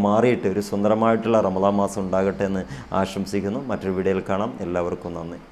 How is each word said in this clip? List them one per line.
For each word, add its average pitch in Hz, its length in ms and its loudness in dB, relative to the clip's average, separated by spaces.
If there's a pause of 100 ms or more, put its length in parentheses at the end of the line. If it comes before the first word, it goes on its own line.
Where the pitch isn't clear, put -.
മാറിയിട്ട് 110 420 4
ഒരു 95 120 0
സുന്ദരമായിട്ടുള്ള 110 800 2
റമദാൻ 98 360 2
മാസം 101 260 0
ഉണ്ടാകട്ടെ 95 420 0
എന്ന് 95 200 -2 (280)
ആശംസിക്കുന്നു. 98 800 -2
മറ്റൊരു 95 280 -2
വീഡിയോയിൽ 95 300 0
കാണാം. 101 320 -2
എല്ലാവർക്കും 87 540 -4
നന്ദി. 85 260 -10 (120)